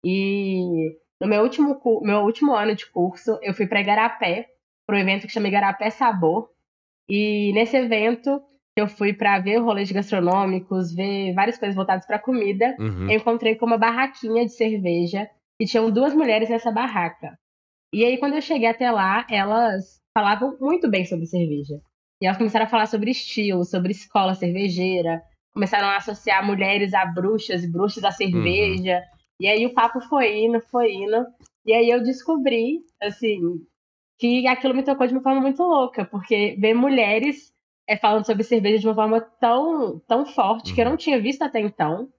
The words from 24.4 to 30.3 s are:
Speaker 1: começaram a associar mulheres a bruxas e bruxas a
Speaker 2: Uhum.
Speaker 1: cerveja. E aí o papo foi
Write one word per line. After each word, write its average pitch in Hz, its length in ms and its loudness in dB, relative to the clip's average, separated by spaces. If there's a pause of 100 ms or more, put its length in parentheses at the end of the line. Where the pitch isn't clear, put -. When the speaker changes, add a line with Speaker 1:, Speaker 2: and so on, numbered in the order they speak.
Speaker 1:
começaram 202 300 2
a 196 80 0
associar 202 480 0
mulheres 196 480 0
a 190 120 4
bruxas 180 600 -2
e - 40 -4
bruxas 190 360 -2
a - 20 4
Speaker 2:
Uhum. 170 60 0
Speaker 1:
cerveja. 185 880 0 (380)
E 190 40 -2
aí 214 200 2
o 240 80 -2
papo 233 260 0
foi 226 460 0